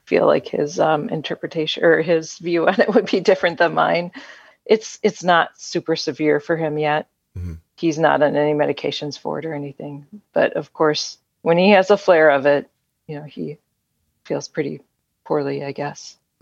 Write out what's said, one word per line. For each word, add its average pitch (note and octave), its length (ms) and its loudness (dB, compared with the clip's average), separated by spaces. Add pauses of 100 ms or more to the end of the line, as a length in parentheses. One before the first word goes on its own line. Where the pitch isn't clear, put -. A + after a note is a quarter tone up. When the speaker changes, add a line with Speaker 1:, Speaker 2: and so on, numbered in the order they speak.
Speaker 1:
feel - 220 2
like D3 220 2
his, D3+ 320 -4
um, D#3 300 0
interpretation D#3 720 -6
or E3 180 6
his D#3+ 360 -2
view E3+ 280 -2
<laughs> - 20 2
on F#3+ 120 2
it G#3+ 140 2
would G3+ 120 2
be G3 140 0
different F3 380 2
than E3 160 2
mine. E3+ 360 0 (560)
It's, - 360 0
it's G3+ 200 -2
not E3+ 380 0
super - 360 -4
severe D3 440 -2
for E3 160 -4
him D#3 220 -4
yet. D3+ 300 -2 (280)
Speaker 2:
Mm-hmm. F2 180 -12 (220)
Speaker 1:
He's D#3+ 220 -2
not D3 240 4
on C#3+ 140 2
any D3 180 2
medications C#3+ 640 -4
for D3+ 200 -8
it D3+ 60 -10
or D#3+ 100 -10
anything. C#3+ 520 -12 (260)
But - 220 0
of - 180 -8
course, - 460 -2 (240)
when E3+ 160 2
he F#3 120 4
has F#3+ 200 6
a G3+ 80 6
flare D#3 320 4
of C#3 160 2
it, C#3+ 240 2 (360)
you D3+ 120 -12
know, D3+ 60 -16
he D3+ 340 -12 (680)
feels D3 240 -6
pretty D3 320 -8 (440)
poorly, C#3+ 400 -4
I C#3 80 -8
guess. - 440 -12 (260)